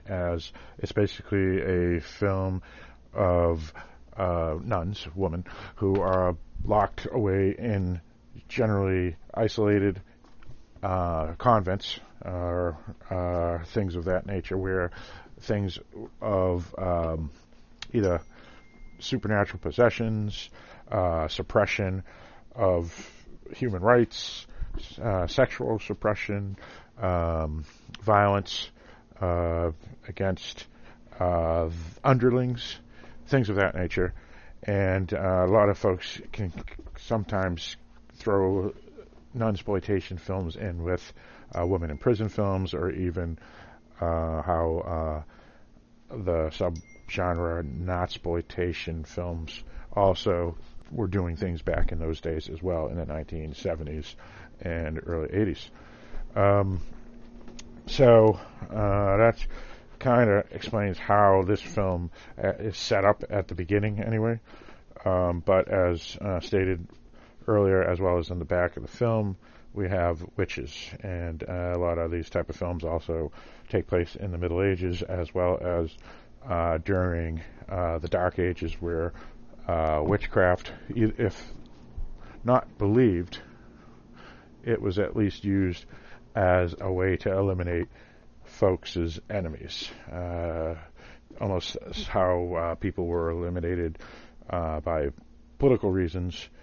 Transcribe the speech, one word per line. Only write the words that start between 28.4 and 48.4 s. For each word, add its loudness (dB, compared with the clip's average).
uh, 0
against, -4
uh, 2
underlings, 2
things 2
of 0
that 4
nature. 0
And, 0
uh, 2
a 4
lot 8
of 0
folks 0
can -4
sometimes -2
throw 2
nunsploitation -2
films -6
in -6
with, -2
uh, 0
women 0
in -6
prison 2
films, 0
or 0
even, -4
uh, 0
how, -2
uh, -12
the 0
subgenre -4
notsploitation -4